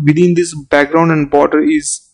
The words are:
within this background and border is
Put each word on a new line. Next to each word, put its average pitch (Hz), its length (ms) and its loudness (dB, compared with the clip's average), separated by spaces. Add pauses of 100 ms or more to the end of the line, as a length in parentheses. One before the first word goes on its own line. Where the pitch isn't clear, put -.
within 170 320 2
this 170 200 -4 (160)
background 156 420 0
and 147 180 -2
border 147 320 2
is - 520 -4